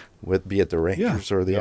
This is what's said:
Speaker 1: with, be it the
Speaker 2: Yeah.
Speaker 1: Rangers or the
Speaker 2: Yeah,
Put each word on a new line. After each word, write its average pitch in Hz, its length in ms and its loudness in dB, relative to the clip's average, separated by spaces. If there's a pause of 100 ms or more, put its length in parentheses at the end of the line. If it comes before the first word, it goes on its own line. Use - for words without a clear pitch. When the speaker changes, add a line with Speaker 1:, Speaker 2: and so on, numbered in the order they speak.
(200)
Speaker 1:
with, 92 280 -2
be 98 120 0
it 92 100 2
the 85 60 -2
Speaker 2:
Yeah. 82 60 2
Speaker 1:
Rangers 101 500 0
or 92 120 2
the 95 80 0
Speaker 2:
Yeah, 101 80 0